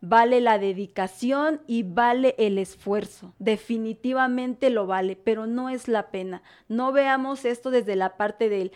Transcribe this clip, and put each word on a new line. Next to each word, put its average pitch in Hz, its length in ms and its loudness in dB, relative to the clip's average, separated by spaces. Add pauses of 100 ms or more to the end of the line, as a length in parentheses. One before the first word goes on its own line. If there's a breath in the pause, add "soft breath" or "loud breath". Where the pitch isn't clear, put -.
vale 233 400 6
la 226 160 4
dedicación 202 1080 -2
y 233 160 -2
vale 240 540 2
el 208 200 2
esfuerzo. 196 800 -6
Definitivamente 247 1300 -2
lo 214 160 0
vale, 190 300 -2
pero 220 320 -2
no 247 220 -4
es 254 180 -8
la 214 240 -2
pena. 185 300 -8 (260 soft breath)
No 247 240 -2
veamos 269 540 -2
esto 240 260 -4
desde 208 240 0
la 190 220 -2
parte 214 320 -2
del 190 260 -2